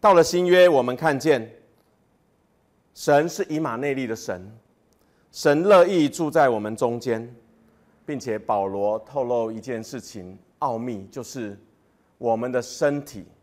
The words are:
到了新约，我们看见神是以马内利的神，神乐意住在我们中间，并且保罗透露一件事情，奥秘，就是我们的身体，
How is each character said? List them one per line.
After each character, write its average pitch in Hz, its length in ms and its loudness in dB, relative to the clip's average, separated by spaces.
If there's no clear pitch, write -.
到 202 140 6
了 170 80 8
新 180 240 0
约， 180 200 8
我 147 140 4
们 123 140 -2
看 147 220 0
见 127 300 0
神 151 340 2
是 190 180 -6
以 156 120 -6
马 135 160 -4
内 139 180 -4
利 131 140 -6
的 110 80 -6
神， 98 360 -12
神 151 300 0
乐 185 240 8
意 175 240 2
住 156 220 -4
在 147 180 4
我 113 100 -2
们 107 160 -8
中 120 240 -2
间， 117 360 -6
并 143 160 -8
且 110 200 -6
保 98 260 -2
罗 101 340 -2
透 139 240 -6
露 120 280 -2
一 113 80 -12
件 113 240 -10
事 123 180 -14
情， 92 340 -18
奥 131 180 -6
秘， 113 360 -10
就 131 100 -14
是 110 340 -12
我 113 180 -2
们 120 160 -6
的 123 80 -2
身 143 440 -4
体， 107 220 -18